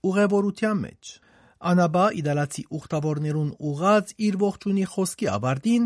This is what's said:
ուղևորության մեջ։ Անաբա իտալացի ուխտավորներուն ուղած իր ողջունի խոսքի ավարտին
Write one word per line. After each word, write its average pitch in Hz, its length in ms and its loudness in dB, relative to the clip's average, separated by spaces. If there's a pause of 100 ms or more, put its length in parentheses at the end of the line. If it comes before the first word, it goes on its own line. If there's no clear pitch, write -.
ուղևորության 202 760 2
մեջ։ - 300 -14 (500)
Անաբա 180 480 4
իտալացի 147 540 -4 (100)
ուխտավորներուն 151 840 -2
ուղած 175 580 0
իր 214 180 0
ողջունի 196 540 0
խոսքի 185 400 -2
ավարտին 135 560 0